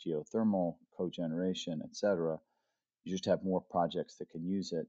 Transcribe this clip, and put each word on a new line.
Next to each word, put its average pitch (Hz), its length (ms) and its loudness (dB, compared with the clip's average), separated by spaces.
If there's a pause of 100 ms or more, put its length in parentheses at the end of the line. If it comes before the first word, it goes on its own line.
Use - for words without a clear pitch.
geothermal, 90 720 2 (220)
cogeneration, 87 840 -2
et - 100 -14
cetera. 85 440 2 (640)
You 92 100 -4
just 92 120 -2
have 87 160 4
more 92 200 2
projects 85 540 -2
that - 120 -10
can 80 160 -8
use 92 280 -2
it. 82 160 -2